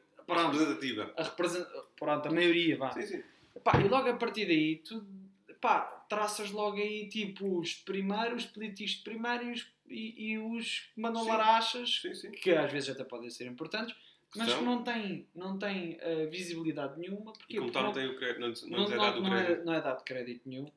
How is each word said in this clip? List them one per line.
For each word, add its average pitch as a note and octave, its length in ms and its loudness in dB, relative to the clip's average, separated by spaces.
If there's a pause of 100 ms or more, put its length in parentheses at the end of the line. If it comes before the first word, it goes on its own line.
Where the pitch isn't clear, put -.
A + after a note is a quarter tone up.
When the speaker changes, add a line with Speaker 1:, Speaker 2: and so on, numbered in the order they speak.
(260)
Speaker 1:
Pronto. E3+ 320 4
Speaker 2:
Representativa. C3+ 600 0
Speaker 1:
A D#3+ 60 0
represen-, F3 440 -2 (320)
pronto, D3 280 0
a D3+ 40 0
maioria, E3+ 460 6
vá. C3 160 -2
Speaker 2:
Sim, - 120 -4
sim. - 180 -6 (320)
Speaker 1:
Epá, - 240 6
e G3+ 80 6
logo B3+ 220 6
a A#3+ 60 2
partir A3 320 0
daí, D#3 300 4
tu, A3 280 -10 (560)
pá, G#3+ 220 6 (260)
traças G#3 400 0
logo G#3 280 0
aí, G#3 320 -2
tipo, G3 500 -2
os D#3+ 100 -4
de - 140 -8
primeiro, G3+ 520 -2
os - 100 -4
políticos G#3 480 -6
de - 100 -10
primeiro A#3 400 -4
e A#3+ 80 -6
os, A#3 160 -8 (200)
e, A3 440 -8
e A3 80 -2
os A3+ 560 -6
que A3 60 -12
mandam A3+ 220 -2
Speaker 2:
Sim. A3 60 -2
Speaker 1:
larachas, A3+ 720 4
Speaker 2:
Sim, - 140 -6
sim. G3+ 160 -12
Speaker 1:
que F#3 200 4
às D3 200 6
vezes C#3 180 -2
até C3 140 -6
podem A#2+ 260 -10
ser B2 160 -10
importantes, F3+ 480 -6 (420)
mas A3+ 140 -2
Speaker 2:
São. C4 100 2
Speaker 1:
que B3 60 0
não A#3+ 180 0
têm, G#3 520 -4
não F#3+ 240 -6
têm, F#3+ 400 -4
eh, D#3+ 260 0
visibilidade D#3+ 760 -4
nenhuma. G#3 340 -8
Porquê? - 240 -10
Speaker 2:
E - 20 -2
como A#2+ 120 -2
Speaker 1:
Porque - 20 -8
Speaker 2:
tal, C3+ 100 2
não - 60 2
Speaker 1:
não, - 40 -2
Speaker 2:
tem C3 160 -2
o - 80 -8
crédito, A#2+ 220 -2
não, A#2+ 80 -2
não A#2 80 -4 (140)
Speaker 1:
não, F#3 160 -2
Speaker 2:
lhes G#3 60 0
é - 40 0
Speaker 1:
não, G#3+ 80 4
Speaker 2:
dado G3 160 2
o - 20 0
Speaker 1:
não F#3+ 160 2
é, F#3 80 2
Speaker 2:
crédito. E3+ 200 2
Speaker 1:
não E3 80 0
é D#3+ 80 2
dado C3 220 -2
crédito B2 460 -8
nenhum. C3 140 -8 (140)